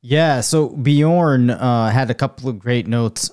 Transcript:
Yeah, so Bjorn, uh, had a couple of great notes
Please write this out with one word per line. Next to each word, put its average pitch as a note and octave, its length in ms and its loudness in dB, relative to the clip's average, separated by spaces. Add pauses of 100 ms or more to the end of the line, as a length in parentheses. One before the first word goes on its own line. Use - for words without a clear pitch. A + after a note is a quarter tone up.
Yeah, C#3 420 0
so D#3 260 0
Bjorn, D3 800 2
uh, A#2 400 0
had B2+ 200 0
a A#2+ 40 0
couple C3 340 -6
of A2+ 100 -8
great A#2+ 280 -4
notes A#2 460 -4